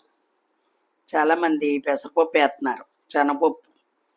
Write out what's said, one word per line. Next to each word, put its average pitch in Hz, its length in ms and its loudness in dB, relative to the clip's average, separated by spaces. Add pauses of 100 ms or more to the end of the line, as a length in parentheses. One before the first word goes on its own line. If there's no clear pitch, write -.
(1120)
చాలామంది 156 560 0 (180)
పెసరపప్పు 160 540 0
వేస్తున్నారు, 135 440 -2 (300)
శనగపప్పు, 143 520 0 (500)